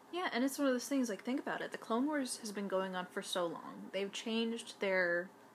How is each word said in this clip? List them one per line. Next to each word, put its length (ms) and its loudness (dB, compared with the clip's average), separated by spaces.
Yeah, 180 0
and 120 2
it's 160 0
one 80 4
of 60 6
those 140 0
things, 220 2
like, 140 -4
think 160 0
about 220 -2
it. 100 -6
The 80 -6
Clone 260 2
Wars 360 0
has 100 -6
been 160 -2
going 280 0
on 160 -2
for 120 -4
so 240 0
long. 460 -8
They've 180 -2
changed 680 -2
their, 500 4